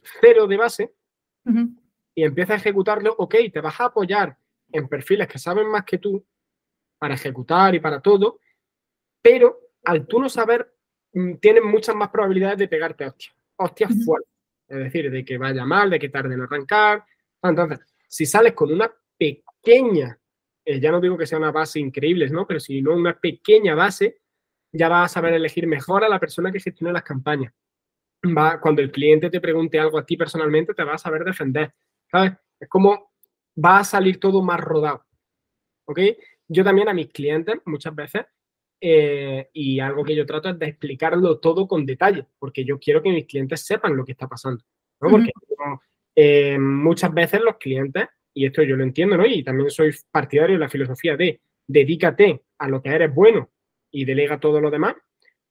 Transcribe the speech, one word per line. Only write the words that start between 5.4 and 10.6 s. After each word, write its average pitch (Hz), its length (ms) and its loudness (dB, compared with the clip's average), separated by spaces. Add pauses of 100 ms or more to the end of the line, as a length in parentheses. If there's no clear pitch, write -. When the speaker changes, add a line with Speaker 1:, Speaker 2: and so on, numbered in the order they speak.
Speaker 1:
más 208 160 -2
que 185 140 -6
tú 202 260 -6 (720)
para 143 160 -6
ejecutar 156 600 0
y 165 40 0
para 151 220 -4
todo, 202 380 2 (840)
pero 247 380 6 (260)
al 160 220 -2
tú 226 120 0
no 269 80 -2
saber, 233 460 -2 (400)